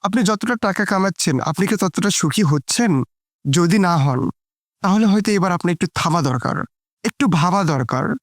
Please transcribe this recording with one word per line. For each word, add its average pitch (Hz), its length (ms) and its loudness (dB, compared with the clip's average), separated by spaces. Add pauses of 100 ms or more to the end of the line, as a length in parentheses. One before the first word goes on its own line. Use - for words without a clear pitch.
আপনি 226 200 0
যতটা 220 400 0
টাকা 202 220 0
কামাচ্ছেন, 190 560 0
আপনি 160 260 -2
কি 220 100 0
ততটা 190 340 0
সুখী 175 320 0
হচ্ছেন? 151 600 0 (480)
যদি 175 280 2
না 175 180 2
হন, 135 340 0 (500)
তাহলে 214 260 2
হয়তো 208 260 2
এবার 185 200 2
আপনার 175 200 -2
একটু 170 220 -4
থামা 165 280 0
দরকার, 127 420 -2 (400)
একটু 247 240 0
ভাবা 175 360 2
দরকার। 135 580 -2